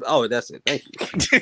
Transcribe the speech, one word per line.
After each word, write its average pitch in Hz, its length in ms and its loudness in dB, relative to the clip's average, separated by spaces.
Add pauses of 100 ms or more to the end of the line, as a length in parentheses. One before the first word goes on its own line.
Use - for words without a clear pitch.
Oh, 123 260 2
that's 120 220 -2
it. - 160 -18
Thank 143 180 -2
you. - 580 0